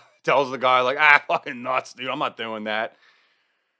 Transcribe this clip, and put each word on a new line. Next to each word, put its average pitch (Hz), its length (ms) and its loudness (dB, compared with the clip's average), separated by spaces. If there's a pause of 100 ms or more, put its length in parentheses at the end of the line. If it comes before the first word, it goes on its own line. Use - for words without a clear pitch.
(100)
<laughs> - 140 -20
tells 139 260 2
the 131 80 -8
guy, 127 220 4
like, 127 180 0
"Ah, 147 300 6
fucking 147 340 -6
nuts, 127 320 -6
dude. 127 140 -10
I'm 131 100 -6
not 131 180 -4
doing 110 280 -8
that." 107 320 -4 (840)